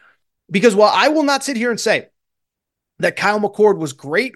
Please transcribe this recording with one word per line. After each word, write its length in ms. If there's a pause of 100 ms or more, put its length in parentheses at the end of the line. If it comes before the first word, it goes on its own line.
(500)
Because 240
while 180
I 160
will 140
not 220
sit 120
here 140
and 80
say 300 (880)
that 160
Kyle 240
McCord 400
was 140
great 440